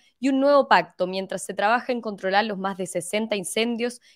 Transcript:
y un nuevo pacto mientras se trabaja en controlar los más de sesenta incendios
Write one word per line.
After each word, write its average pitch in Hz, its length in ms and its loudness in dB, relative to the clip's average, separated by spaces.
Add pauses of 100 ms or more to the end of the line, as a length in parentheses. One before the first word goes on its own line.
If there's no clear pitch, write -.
(200)
y 254 80 0
un 269 120 2
nuevo 277 280 6
pacto 180 380 2
mientras 190 360 -6
se 196 120 -8
trabaja 226 360 0
en 240 120 -4
controlar 196 420 0
los 208 140 -4
más 190 180 -4
de 185 100 -6
sesenta 214 480 -4
incendios 233 680 -4 (140)